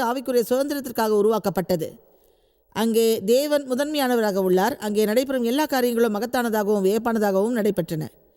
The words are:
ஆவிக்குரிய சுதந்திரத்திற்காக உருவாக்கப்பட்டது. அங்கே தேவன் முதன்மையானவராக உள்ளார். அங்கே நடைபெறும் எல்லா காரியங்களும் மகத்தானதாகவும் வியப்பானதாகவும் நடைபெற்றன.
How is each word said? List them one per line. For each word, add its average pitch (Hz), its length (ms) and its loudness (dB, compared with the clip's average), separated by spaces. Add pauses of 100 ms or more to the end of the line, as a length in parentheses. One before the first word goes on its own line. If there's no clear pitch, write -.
ஆவிக்குரிய 240 420 0
சுதந்திரத்திற்காக 254 720 -2
உருவாக்கப்பட்டது. 196 720 0 (880)
அங்கே 226 300 2 (180)
தேவன் 285 420 2
முதன்மையானவராக 247 760 0
உள்ளார். 185 360 2
அங்கே 208 300 0
நடைபெறும் 254 400 0
எல்லா 285 180 0
காரியங்களும் 240 500 0
மகத்தானதாகவும் 214 720 0
வியப்பானதாகவும் 220 720 0
நடைபெற்றன. 175 460 -2 (320)